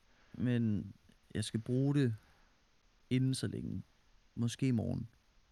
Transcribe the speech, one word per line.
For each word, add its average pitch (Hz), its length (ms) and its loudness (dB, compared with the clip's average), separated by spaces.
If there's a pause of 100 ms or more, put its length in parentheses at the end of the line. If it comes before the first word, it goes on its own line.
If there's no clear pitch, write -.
(340)
Men 110 600 0 (400)
jeg 104 100 -2
skal - 160 -2
bruge 135 360 2
det 127 200 4 (960)
inden 131 260 4
så - 120 -4
længe. 101 360 -6 (520)
Måske 120 320 -2
i 131 40 2
morgen. 92 380 -2 (420)